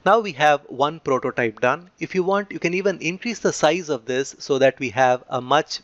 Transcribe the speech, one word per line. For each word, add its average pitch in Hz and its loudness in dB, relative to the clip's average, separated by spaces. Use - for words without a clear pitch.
Now 208 4
we 202 -6
have 147 4
one 147 -2
prototype 123 -2
done. 156 0
If 160 -8
you 185 0
want, 196 -2
you 165 -12
can 170 -2
even 190 -2
increase 185 -8
the 180 0
size 160 0
of 120 -4
this 127 -4
so 135 -2
that 131 4
we 131 -6
have 127 2
a 131 -6
much 135 0